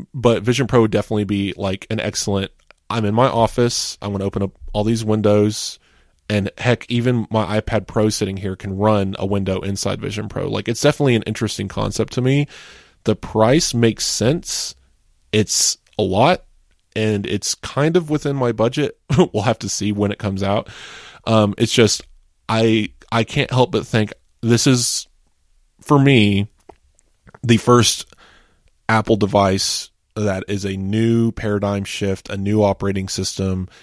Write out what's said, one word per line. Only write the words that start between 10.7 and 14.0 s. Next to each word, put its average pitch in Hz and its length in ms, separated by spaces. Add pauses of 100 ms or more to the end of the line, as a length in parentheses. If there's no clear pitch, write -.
definitely 143 340
an 110 80
interesting 107 460
concept 104 460
to 127 60
me. 139 280 (560)
The 107 120
price 113 580
makes 117 300